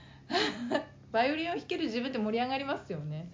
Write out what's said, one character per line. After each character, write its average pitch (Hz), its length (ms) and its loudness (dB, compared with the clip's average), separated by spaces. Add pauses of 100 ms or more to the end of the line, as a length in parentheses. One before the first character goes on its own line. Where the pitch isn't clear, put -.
(280)
<laughs> 330 840 0
バ 226 120 6
イ 277 60 4
オ 311 40 0
リ 320 100 -2
ン 339 60 0
を 349 40 0
弾 294 120 -4
け 359 100 0
る 320 80 0
自 233 160 0
分 262 80 -2
っ - 20 -4
て 247 60 -2
盛 214 200 2
り 240 60 2
上 254 60 0
が 269 80 0
り 277 80 -4
ま 277 200 -2
す - 60 -6
よ 160 80 -4
ね。 151 340 -6